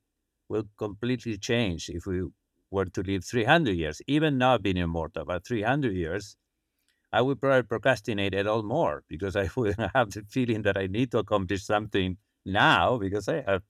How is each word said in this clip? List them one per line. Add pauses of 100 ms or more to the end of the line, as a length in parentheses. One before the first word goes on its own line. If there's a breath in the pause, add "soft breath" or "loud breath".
(480)
will (140)
completely
change
if
we (480)
were
to
live
three
hundred
years,
even
not
being
immortal,
but
three
hundred
years, (760)
I
would
probably
procrastinate
it
all
more
because
I
<laughs>
would (180)
have
the
feeling
that
I
need
to
accomplish
something (280)
now
because
I
have